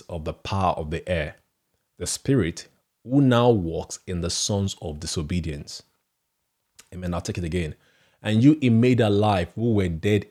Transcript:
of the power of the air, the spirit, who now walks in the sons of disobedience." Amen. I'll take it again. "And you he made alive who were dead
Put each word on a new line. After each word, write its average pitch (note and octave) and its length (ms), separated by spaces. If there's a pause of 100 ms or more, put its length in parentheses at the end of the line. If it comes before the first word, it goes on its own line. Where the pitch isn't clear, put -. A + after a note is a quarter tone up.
of E2 160
the D#2 80
power F#2+ 440
of D#2 140
the D#2+ 160
air, D#2+ 300 (600)
the - 100
spirit, G2+ 640 (340)
who C3 160
now B2 300
walks E2+ 580
in F2 140
the F2 80
sons G2 520
of D#2 200
disobedience." D#2+ 840 (1080)
Amen. F2+ 200
I'll E2+ 60
take G2 180
it F#2 60
again. E2 320 (460)
"And A2 200
you D3+ 200
he C3 80
made A#2 320
alive G2+ 540
who A2+ 180
were F#2+ 160
dead G2 420